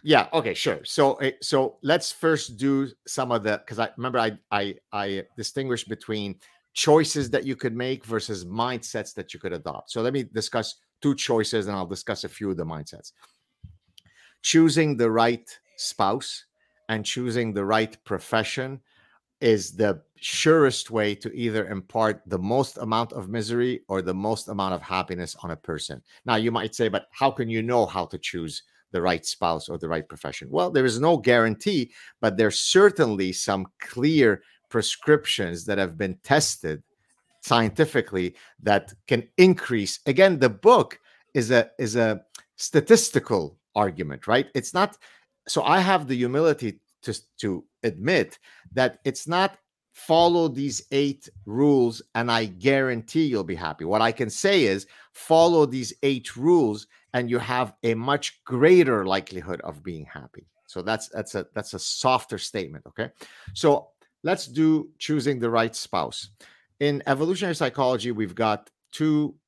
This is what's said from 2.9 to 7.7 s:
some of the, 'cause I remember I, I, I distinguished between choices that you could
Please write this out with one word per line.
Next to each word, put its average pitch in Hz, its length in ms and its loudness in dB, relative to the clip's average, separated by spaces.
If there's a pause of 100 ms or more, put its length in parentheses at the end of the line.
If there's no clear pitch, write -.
some 127 260 -4
of 113 120 0
the, 104 240 -2
'cause 104 100 -10
I 113 180 -2
remember 127 220 -4
I, 110 220 -2 (100)
I, 101 260 -4 (160)
I 101 340 -4 (120)
distinguished 123 500 -6
between 107 520 -8 (340)
choices 151 560 2
that 131 160 -2
you 135 100 -4
could 117 200 -4